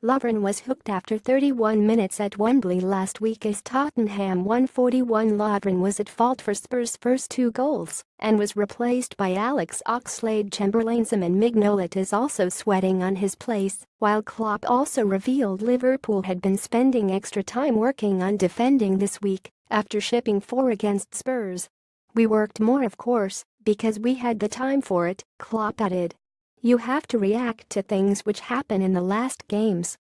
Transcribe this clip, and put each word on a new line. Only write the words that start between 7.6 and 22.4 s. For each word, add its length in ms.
and 200
was 160
replaced 600
by 160
Alex 540
Oxlade-Chamberlain. 1160
Simon 340
Mignolet 560
is 180
also 360
sweating 540
on 120
his 200
place, 500
while 240
Klopp 440
also 380
revealed 560
Liverpool 600
had 180
been 160
spending 540
extra 320
time 320
working 480
on 140
defending 600
this 240
week 300
after 320
shipping 380
four 300
against 440
Spurs. 540
"We 100
worked 340